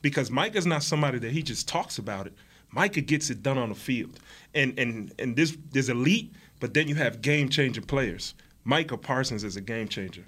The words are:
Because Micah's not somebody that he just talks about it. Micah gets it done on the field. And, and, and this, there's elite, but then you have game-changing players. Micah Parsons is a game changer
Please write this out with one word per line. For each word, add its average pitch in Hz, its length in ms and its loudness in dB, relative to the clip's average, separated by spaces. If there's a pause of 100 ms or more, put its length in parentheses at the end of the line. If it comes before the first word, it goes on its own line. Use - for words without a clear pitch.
Because 139 300 2
Micah's 185 340 0
not 160 160 4
somebody 143 380 2
that 113 120 -4
he 156 120 0
just - 240 -4
talks - 320 -4
about 98 260 -6
it. - 80 -12 (380)
Micah 185 300 2
gets 147 280 0
it 110 140 -6
done 135 160 2
on 117 100 0
the 104 60 -4
field. - 440 -4 (360)
And, 135 240 4
and, 113 400 -2
and 120 160 -2
this, 160 200 4 (160)
there's 131 180 2
elite, 135 440 2 (260)
but 117 140 -4
then 151 140 4
you 147 80 0
have 117 260 0
game-changing 135 640 2
players. 117 500 -2 (340)
Micah 143 300 2
Parsons 127 460 -2
is 101 120 -6
a 101 60 -8
game 113 260 -4
changer 92 400 -8